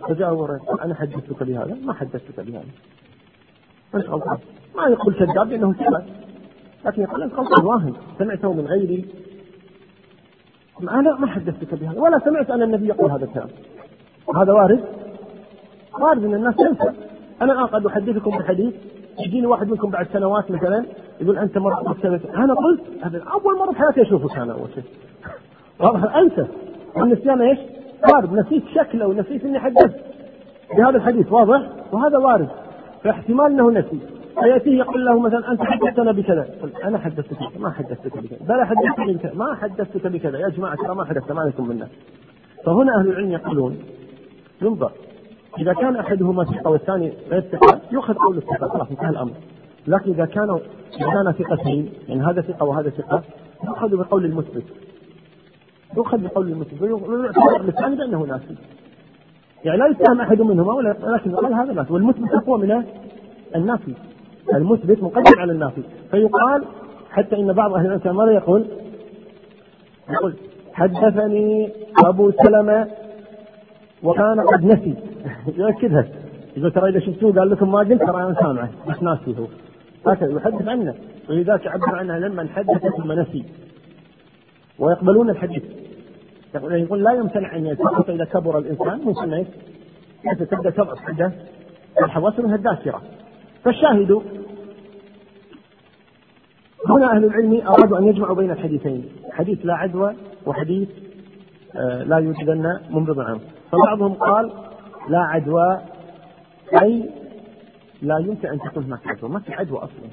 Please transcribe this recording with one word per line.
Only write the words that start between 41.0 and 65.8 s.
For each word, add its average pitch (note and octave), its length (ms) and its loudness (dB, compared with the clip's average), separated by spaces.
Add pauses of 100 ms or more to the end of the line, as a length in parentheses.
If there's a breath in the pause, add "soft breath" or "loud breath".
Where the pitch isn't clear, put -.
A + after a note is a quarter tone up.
حدثت، C#3+ 280 -6
ما D#3+ 80 -4
لكم C3 280 -4
منه. A2+ 200 -8 (760)
فهنا A3 360 4
أهل F#3+ 80 2
العلم F#3 240 -2
يقولون C#3 460 -4 (840)
ينظر، F3+ 300 0 (680)
إذا E3 140 0
كان B3 240 0
أحدهما F#3 480 0
ثقة - 260 -4
والثاني D#3+ 420 0 (180)
غير F3+ 100 0
ثقة - 400 4 (120)
يؤخذ A#3+ 220 -2
قول F#3+ 220 2
الثقة، - 320 -4
خلاص D3 220 -4
انتهى D#3+ 200 -4
الأمر. B2 220 -4 (540)
لكن F#3+ 240 0
إذا E3+ 140 0
كانوا، G3+ 340 -2 (420)
إذا - 100 -2
كان G3 220 2
ثقتين، D3+ 600 -2 (160)
يعني C3 160 -4
هذا F3 160 0
ثقة E3+ 260 -4
وهذا D3 240 -2
ثقة، D#3+ 320 -4 (420)
يؤخذ G#3+ 320 -2
بقول F#3 280 0
المثبت، D#3 400 -6 (1300)
يؤخذ A3+ 220 0
بقول F#3 300 -2
المثبت D#3 340 -8
ويعتبر A3 840 2
الثاني C4+ 280 -2
بأنه G#3+ 280 -4
ناسي. C3 320 -10 (1080)
يعني D#3+ 140 0
لا C4 80 4
يتهم B3 340 4
أحد G#3+ 200 4
منهما، G3+ 340 2
ولا، B3+ 140 0
لكن G#3 420 -2
يقال: A#3+ 240 -2
"هذا B3+ 180 -2
ناسي"، D#3 200 -4
والمثبت A3+ 420 2
أقوى A3+ 240 2
من G#3+ 260 0 (720)
النافي. F3 380 -4 (600)
المثبت G3 480 2
مقدم G#3 380 8
على F3 120 -2
النافي، C#3+ 300 -4 (280)